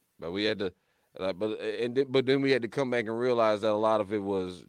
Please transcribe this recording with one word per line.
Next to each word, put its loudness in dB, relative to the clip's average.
But -8
we 0
had 0
to, -2
uh, -2
but, -4
and -4
then, 2
but 2
then 2
we 2
had 2
to -4
come -4
back 0
and -4
realize 2
that 2
a 2
lot 2
of -6
it 0
was -4